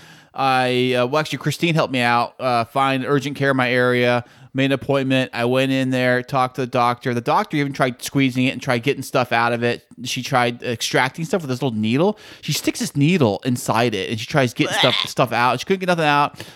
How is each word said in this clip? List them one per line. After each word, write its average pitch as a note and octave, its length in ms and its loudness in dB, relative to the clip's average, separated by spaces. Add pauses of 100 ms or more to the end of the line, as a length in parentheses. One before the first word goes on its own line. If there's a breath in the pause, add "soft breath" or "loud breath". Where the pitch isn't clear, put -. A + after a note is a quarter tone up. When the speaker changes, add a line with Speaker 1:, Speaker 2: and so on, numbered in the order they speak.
(340 loud breath)
Speaker 1:
I, B2+ 600 2
uh, B2 120 2
well, C#3+ 140 0
actually, D3 200 -4
Christine D#3+ 360 -2
helped C#3+ 180 0
me B2+ 80 0
out, A#2+ 380 0
uh, A#2+ 260 0
find C3+ 400 0
urgent C#3+ 320 -2
care C#3 140 2
in C3 60 2
my B2 120 2
area, B2 560 2 (300 loud breath)
made C3+ 100 0
an C3+ 60 2
appointment. C3+ 600 0
I A#2+ 140 -2
went C3 260 2
in C3 200 0
there, B2+ 320 0
talked B2+ 320 -2
to C#3 60 -4
the B2 60 -4
doctor. A#2+ 460 0
The A#2+ 80 -2
doctor D#3 360 0
even C#3+ 160 -2
tried C3 280 -2
squeezing C3 440 0
it C3 80 0
and B2+ 80 -8
tried B2 200 -2
getting C3+ 220 -2
stuff - 280 -2
out A#2 220 2
of A#2 80 -4
it. A#2+ 240 -2 (180)
She B2 200 -6
tried A#2+ 400 0
extracting C3 600 -2
stuff F3+ 180 -2
with C3+ 60 -10
this B2+ 120 -2
little B2 160 -2
needle. C3 400 2 (240 loud breath)
She - 120 -6
sticks - 260 -4
this G3 160 -6
needle C#3+ 500 4
inside A#2+ 480 0
it, F#2 160 -4
and A2 100 -4
she A#2 60 -8
tries C3 300 0
getting F3+ 220 -2
stuff, B2 180 2
Speaker 2:
Blech. F2 140 -4
Speaker 1:
stuff B2 220 0
out. A#2+ 280 2
She - 60 -10
couldn't F#3+ 160 -2
get F#3 60 -6
nothing E3 180 2
out. C#3+ 380 2 (120)